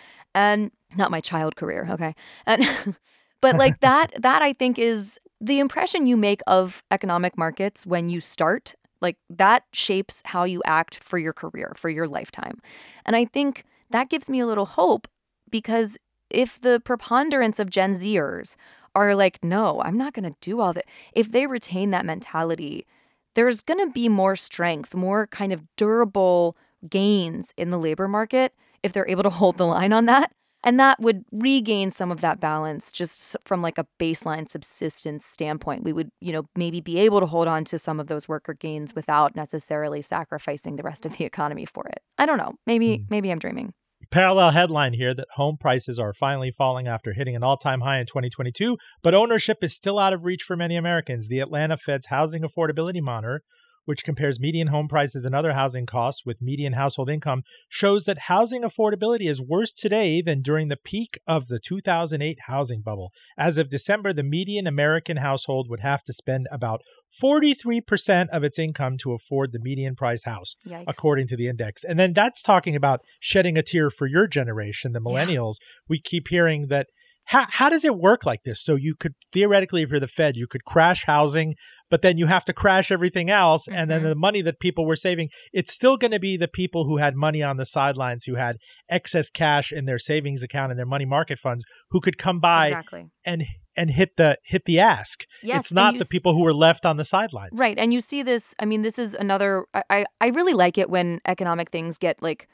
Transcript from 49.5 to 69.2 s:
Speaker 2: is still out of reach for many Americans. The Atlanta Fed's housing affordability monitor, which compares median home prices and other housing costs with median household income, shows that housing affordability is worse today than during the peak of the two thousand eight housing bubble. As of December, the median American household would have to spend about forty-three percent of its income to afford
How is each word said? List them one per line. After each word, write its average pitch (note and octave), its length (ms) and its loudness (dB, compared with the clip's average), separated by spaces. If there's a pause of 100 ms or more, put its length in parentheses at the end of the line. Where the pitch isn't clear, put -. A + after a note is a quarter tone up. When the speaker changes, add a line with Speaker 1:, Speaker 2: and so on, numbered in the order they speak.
Speaker 2:
is D#3 100 -4
still G3+ 240 -4
out F#3+ 140 2
of E3+ 120 -6
reach F3+ 180 -6
for F#3 120 -6
many E3+ 220 -4
Americans. D#3+ 520 -4
The B2+ 120 -2
Atlanta D3+ 360 -2
Fed's C#3 300 -6
housing D#3 360 -2
affordability E3 600 -2
monitor, A#2+ 400 -6 (420)
which D3 200 -6
compares C#3 340 -2
median D#3+ 300 -2
home D3+ 180 0
prices C#3+ 380 -2
and B2+ 100 -4
other D3+ 200 0
housing B2+ 320 -2
costs A#2 400 -4
with A#2+ 160 -8
median C#3 320 -4
household C3+ 340 -2
income, D3 340 -4 (260)
shows G3+ 360 2
that F#3+ 220 -2
housing A#3 360 2
affordability G#3+ 680 0
is C3 100 -4
worse E3+ 320 -2
today G3+ 500 0
than D3+ 200 0
during D3+ 260 0
the C#3+ 80 -4
peak - 500 -8
of D3 220 0
the A#2+ 100 -4
two F#3+ 220 -8
thousand E3 420 -2
eight D#3 240 -6
housing B2+ 360 -4
bubble. G2+ 280 -10 (280)
As D#3 200 0
of C#3+ 120 0
December, G3 420 -2
the D3 100 -2
median F#3+ 460 -2
American D3 480 0
household C3+ 520 -2
would A2+ 120 -8
have C#3 240 -2
to B2 80 -10
spend C3 400 -4
about A#2 280 -4 (400)
forty-three C4+ 600 2
percent F#3 500 2
of D3+ 140 -2
its C#3 140 -4
income D3 400 -4
to B2+ 140 -6
afford C3+ 400 -4